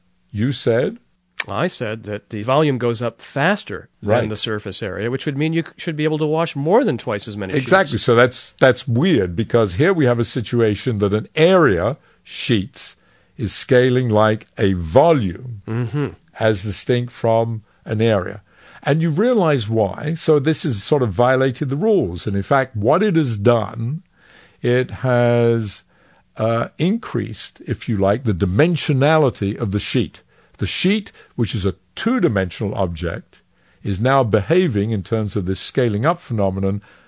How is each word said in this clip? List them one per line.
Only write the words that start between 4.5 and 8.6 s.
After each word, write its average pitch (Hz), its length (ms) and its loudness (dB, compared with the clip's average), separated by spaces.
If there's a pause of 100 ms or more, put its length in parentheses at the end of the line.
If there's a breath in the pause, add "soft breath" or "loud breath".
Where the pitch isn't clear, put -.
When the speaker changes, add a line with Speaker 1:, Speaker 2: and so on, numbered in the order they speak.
Speaker 2:
area, 98 280 -6
which 131 140 -6
would 139 120 -4
mean 160 160 0
you 165 100 0
c-, - 140 -12
should 165 200 -8
be 151 80 -2
able 156 140 0
to 156 60 -2
wash 156 300 -2
more 170 300 2
than 135 120 0
twice 107 300 -6
as 104 80 -10
many 95 180 -6
Speaker 1:
Exactly. 147 400 2
Speaker 2:
sheets. 110 100 -2
Speaker 1:
So 120 120 4
that's, 123 440 2
that's 131 280 4